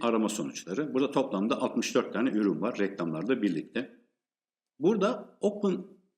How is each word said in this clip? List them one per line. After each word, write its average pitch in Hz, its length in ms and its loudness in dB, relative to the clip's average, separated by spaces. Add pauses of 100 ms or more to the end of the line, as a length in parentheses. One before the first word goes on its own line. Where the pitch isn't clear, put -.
arama 113 280 2
sonuçları. - 640 -6
Burada 131 160 2
toplamda 117 520 0
altmış - 320 -2
dört 120 180 2
tane 120 180 0
ürün 98 300 2
var 117 180 -2
reklamlarla 95 640 -2
birlikte. - 560 -2 (800)
Burada 202 640 2
Open 202 440 0 (320)